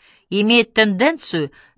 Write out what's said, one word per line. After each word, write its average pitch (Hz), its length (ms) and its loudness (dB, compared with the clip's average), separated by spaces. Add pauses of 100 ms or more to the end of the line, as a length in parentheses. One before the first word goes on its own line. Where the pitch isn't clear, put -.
(280)
и 196 140 -2
имеет 226 320 0
тенденцию — 208 760 0 (280)